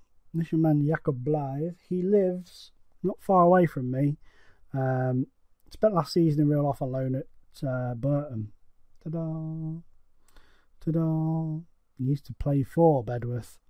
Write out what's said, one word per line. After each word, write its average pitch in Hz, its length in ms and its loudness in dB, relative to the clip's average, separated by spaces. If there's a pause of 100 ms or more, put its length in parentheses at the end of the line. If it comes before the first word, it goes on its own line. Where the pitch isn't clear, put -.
(340)
this 165 180 -4
young 160 120 2
man 147 220 4
Jacob 147 380 -2
Blythe, 151 520 -4 (120)
he 180 140 -4
lives 185 720 0 (280)
not 190 200 -4
far 185 220 6
away 180 220 8
from 127 240 -4
me. 143 280 0 (560)
Um, 131 540 0 (420)
spent 214 240 0
last 165 200 -2
season 156 300 4
in 147 60 4
real 147 160 2
life 139 160 -2
on 131 100 -6
loan 131 240 -4
at, - 520 -10
uh, 127 280 -4
Burton. 135 560 -4 (520)
Ta-da! 160 760 -6 (1000)
Ta-da! 160 800 -2 (380)
He 127 60 -6
used 143 220 -2
to - 80 -12
play 143 300 -2
for 156 400 2
Bedworth 120 540 -8 (120)